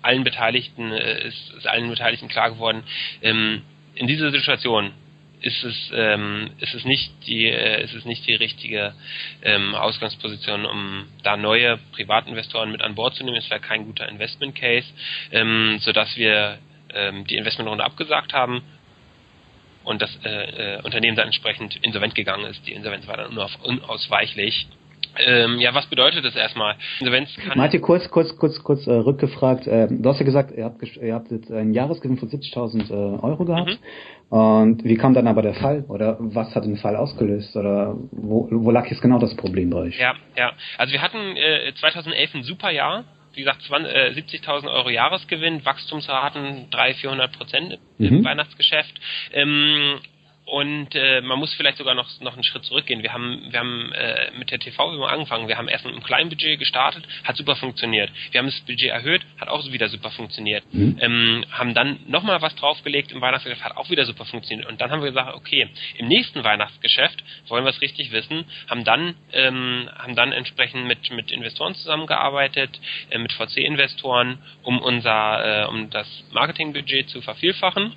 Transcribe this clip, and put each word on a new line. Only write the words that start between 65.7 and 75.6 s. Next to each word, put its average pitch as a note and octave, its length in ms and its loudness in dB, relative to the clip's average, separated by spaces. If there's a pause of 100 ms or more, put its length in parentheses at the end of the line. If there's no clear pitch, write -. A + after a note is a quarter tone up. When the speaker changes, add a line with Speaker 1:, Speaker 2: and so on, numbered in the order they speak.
Speaker 1:
im A#2 120 -4
nächsten F3 340 2
Weihnachtsgeschäft G#2+ 800 2 (240)
wollen A#2+ 160 0
wir C3 80 2
es - 100 -4
richtig C3+ 300 -4
wissen, D3+ 340 -4 (240)
haben A#2 140 -2
dann, D#3 320 2 (180)
ähm, B2+ 640 0
haben B2 180 -8
dann B2 160 2
entsprechend B2 540 -4
mit, A#2+ 240 -2
mit A#2 220 -8
Investoren B2 420 -6
zusammengearbeitet, C#3 1080 -2 (300)
äh, - 80 -4
mit A2+ 160 -4
V-C-Investoren, C3 1040 0 (240)
um B2 180 0
unser, A2 840 2